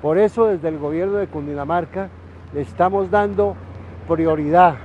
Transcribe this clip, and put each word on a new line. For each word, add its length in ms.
Por 160
eso, 300
desde 220
el 100
gobierno 400
de 80
Cundinamarca, 840
le 80
estamos 480
dando 440
prioridad 760